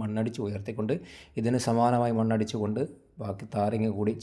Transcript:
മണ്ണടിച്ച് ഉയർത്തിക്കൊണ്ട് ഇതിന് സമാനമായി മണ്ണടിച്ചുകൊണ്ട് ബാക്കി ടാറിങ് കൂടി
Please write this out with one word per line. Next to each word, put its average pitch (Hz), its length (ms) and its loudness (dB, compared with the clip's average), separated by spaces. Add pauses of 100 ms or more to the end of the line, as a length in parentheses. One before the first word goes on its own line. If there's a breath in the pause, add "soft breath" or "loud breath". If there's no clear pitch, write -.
മണ്ണടിച്ച് 110 420 -2
ഉയർത്തിക്കൊണ്ട് 107 480 -2 (460 loud breath)
ഇതിന് 120 260 2
സമാനമായി 120 540 4
മണ്ണടിച്ചുകൊണ്ട് 110 640 0 (400)
ബാക്കി 104 320 -6
ടാറിങ് 107 440 2
കൂടി 104 260 2